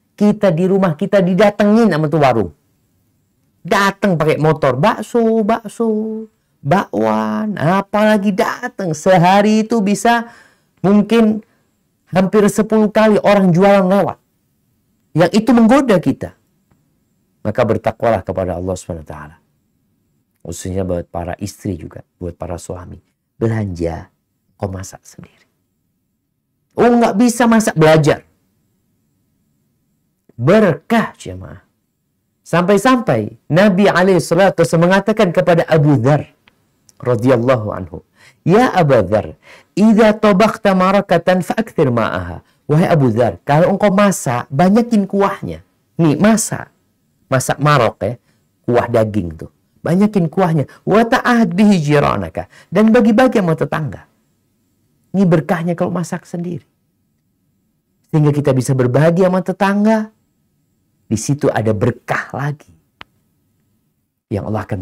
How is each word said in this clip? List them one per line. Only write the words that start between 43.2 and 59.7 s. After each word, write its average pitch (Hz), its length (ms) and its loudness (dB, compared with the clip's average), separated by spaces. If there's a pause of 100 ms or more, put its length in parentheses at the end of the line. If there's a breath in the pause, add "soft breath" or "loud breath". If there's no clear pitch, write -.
kalau 180 320 2
engkau 202 160 2
masak, 180 560 -2
banyakin 202 560 2
kuahnya. 190 560 -4 (400)
Nih, 151 160 4
masak. - 480 0 (640)
Masak 127 320 -2
marok 139 400 2
ya, 110 160 -6 (480)
kuah 113 240 0
daging 104 480 -2
tuh. - 160 -18 (320)
Banyakin 190 400 0
kuahnya. 165 400 -2 (160 loud breath)
Wa 220 240 2
ta'ahad 233 480 0
bihi 208 240 4
jiranaka. 139 720 -2 (240 soft breath)
Dan 214 160 4
bagi-bagi 240 480 4
sama 170 160 0
tetangga. 151 480 -6 (1120)
Ini 190 160 2
berkahnya 170 480 -2
kalau 175 160 -4
masak 180 320 -8
sendiri. 175 400 -12 (1400)
Sehingga 151 240 2
kita 147 160 0
bisa 131 240 0
berbagi 139 480 2
sama 185 160 2
tetangga. 208 720 -2 (920)